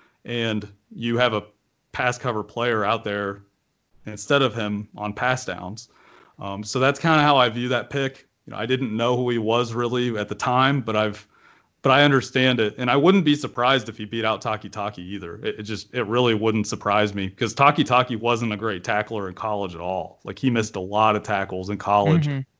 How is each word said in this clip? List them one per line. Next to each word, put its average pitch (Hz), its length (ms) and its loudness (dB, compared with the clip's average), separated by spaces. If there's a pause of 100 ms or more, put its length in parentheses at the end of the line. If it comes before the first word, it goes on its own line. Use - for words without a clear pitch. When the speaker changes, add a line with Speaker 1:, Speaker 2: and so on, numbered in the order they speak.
(240)
Speaker 1:
And 113 440 -4 (220)
you 117 280 -2
have 120 160 4
a 104 100 -4 (480)
pass 123 260 -2
cover 110 240 -4
player 117 420 -2
out 113 200 0
there 101 380 -6 (640)
instead 123 360 0
of 117 120 2
him 104 420 -4
on 104 160 -6
pass 127 340 -2
downs. 92 420 -10 (500)
Um, 98 260 -8
so 117 160 -4
that's 135 180 2
kinda 160 240 4
how 147 140 6
I 123 120 6
view 120 200 -4
that 123 220 -2
pick. 135 360 -6 (200)
You - 40 -18
know, 101 80 -10
I 107 80 -6
didn't 123 280 -2
know 117 220 0
who 123 140 0
he 120 80 0
was 113 340 0
really 120 460 -2
at 104 100 -4
the 107 60 -8
time, 131 460 2
but 110 160 -2
I've, 107 300 -2 (560)
but 135 100 6
I 139 100 8
understand 131 560 4
it. 107 180 0
And 123 140 0
I 131 60 4
wouldn't 175 280 6
be 143 120 4
surprised 123 520 0
if 101 80 -10
he 107 80 -10
beat 110 200 -4
out 107 180 0
Takitaki 104 560 -6
either. 90 380 -10
It, 110 240 -6
it - 20 -10
just, 104 320 -10
it 123 140 -2
really 120 260 2
wouldn't 107 320 0
surprise 104 480 0
me, 95 160 -4
'cause 110 240 -6
Takitaki 127 640 2
wasn't 117 340 0
a 104 40 -6
great 98 260 -6
tackler 107 460 -4
in 90 80 -10
college 101 400 -6
at 82 40 -12
all. 87 440 -6
Like, 95 140 -12
he 131 120 0
missed 113 240 -2
a 101 60 -6
lot 104 340 2
of 104 80 -2
tackles 95 480 -4
in 101 80 -4
college, 104 480 4
Speaker 2:
Mm-hmm. 139 140 -4 (200)